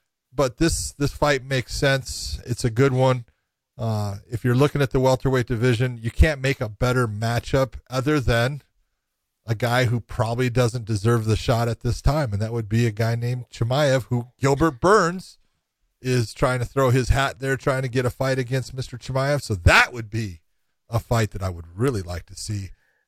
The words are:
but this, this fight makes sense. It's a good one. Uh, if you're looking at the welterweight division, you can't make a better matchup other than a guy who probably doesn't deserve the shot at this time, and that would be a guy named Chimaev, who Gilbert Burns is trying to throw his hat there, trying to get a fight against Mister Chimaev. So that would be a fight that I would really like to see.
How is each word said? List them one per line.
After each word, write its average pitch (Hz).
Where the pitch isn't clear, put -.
but 127
this, -
this 143
fight 143
makes 135
sense. -
It's -
a 123
good 131
one. 127
Uh, 104
if 117
you're 123
looking 143
at 127
the 135
welterweight 131
division, 123
you 117
can't 151
make 135
a 117
better 123
matchup 117
other 135
than 123
a 113
guy 120
who 117
probably 120
doesn't 120
deserve 110
the 110
shot 117
at 113
this 117
time, 139
and 101
that 110
would 113
be 117
a 113
guy 113
named 120
Chimaev, 131
who 120
Gilbert 139
Burns 185
is 123
trying 127
to 120
throw 135
his 123
hat 135
there, 135
trying 131
to 135
get 123
a 120
fight 131
against 127
Mister 131
Chimaev. 135
So 110
that 156
would 113
be 107
a 113
fight 113
that 98
I 95
would 85
really 113
like 85
to 95
see. 101